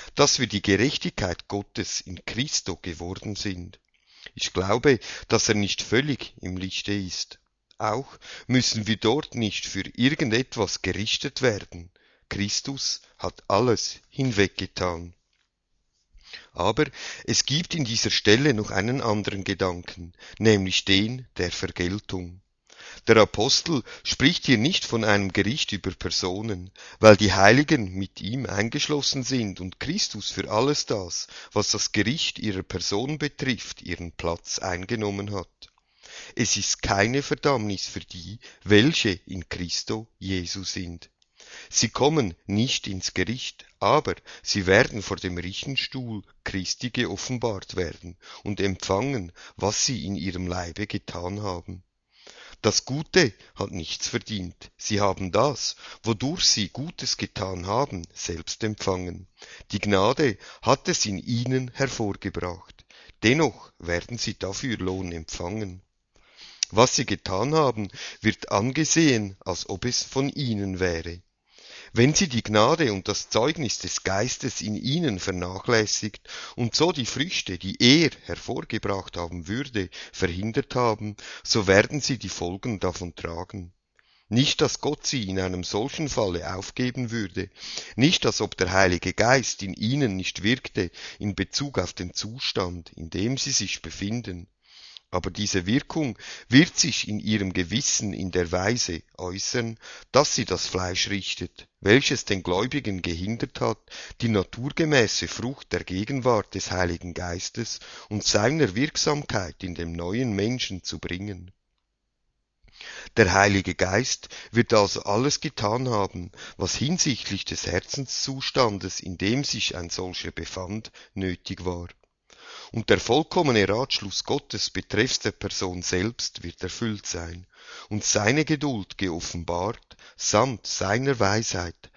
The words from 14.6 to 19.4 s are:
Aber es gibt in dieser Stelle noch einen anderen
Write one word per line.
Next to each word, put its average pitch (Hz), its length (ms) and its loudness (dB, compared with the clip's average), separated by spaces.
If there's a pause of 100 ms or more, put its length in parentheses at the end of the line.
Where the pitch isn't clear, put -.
Aber 110 320 2 (400)
es - 200 2
gibt 165 300 -2
in 160 80 0
dieser 113 260 0
Stelle 127 440 6
noch 104 180 -2
einen 110 300 0
anderen 104 420 -2